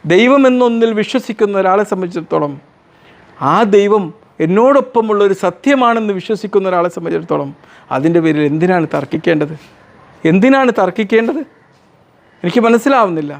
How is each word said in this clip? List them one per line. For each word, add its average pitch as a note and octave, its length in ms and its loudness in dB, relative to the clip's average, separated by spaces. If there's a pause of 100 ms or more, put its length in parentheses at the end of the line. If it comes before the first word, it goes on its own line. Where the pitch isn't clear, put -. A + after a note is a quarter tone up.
(120)
ദൈവം B3+ 380 4
എന്നൊന്നിൽ A#3 400 0 (100)
വിശ്വസിക്കുന്ന G#3+ 640 -4
ഒരാളെ F#3+ 280 2
സംബന്ധിച്ചിടത്തോളം, E3+ 600 -4 (1000)
ആ - 20 2 (200)
ദൈവം G3+ 280 2 (400)
എന്നോടൊപ്പമുള്ള A3+ 840 0
ഒരു F#3+ 140 0
സത്യമാണെന്ന് A3+ 760 0
വിശ്വസിക്കുന്ന F#3+ 520 -4
ഒരാളെ F3 240 0
സംബന്ധിച്ചിടത്തോളം, E3 560 -6 (460)
അതിൻ്റെ E3 280 0
പേരിൽ D3+ 180 0 (100)
എന്തിനാണ് E3 420 0
തർക്കിക്കേണ്ടത്? D#3 600 -2 (720)
എന്തിനാണ് A#3+ 560 4
തർക്കിക്കേണ്ടത്? A3+ 640 -2 (1000)
എനിക്ക് F3 260 0
മനസ്സിലാവുന്നില്ല. G#3 720 0